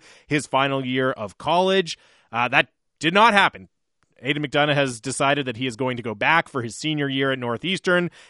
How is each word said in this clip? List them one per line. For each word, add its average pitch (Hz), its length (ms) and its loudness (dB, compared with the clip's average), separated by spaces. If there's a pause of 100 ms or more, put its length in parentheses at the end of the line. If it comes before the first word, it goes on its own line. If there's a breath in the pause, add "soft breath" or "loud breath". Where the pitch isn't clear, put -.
(260 loud breath)
his 147 200 -2
final 135 380 0
year 131 280 0
of 101 260 -10
college. 185 600 0 (340 soft breath)
Uh, 120 160 0
that 143 200 2 (300)
did 165 160 0
not 214 200 6
happen. 156 340 2 (540)
Aidan 147 240 -4
McDonough 143 280 2
has 131 260 0
decided 139 460 -2
that 117 120 -8
he 131 80 -4
is 117 100 -6
going 127 220 -4
to 117 40 -10
go 110 120 -6
back 143 340 2
for 127 140 -6
his 113 160 -10
senior 147 320 -2
year 135 220 0
at 131 60 -2
Northeastern. 170 720 -2 (200 loud breath)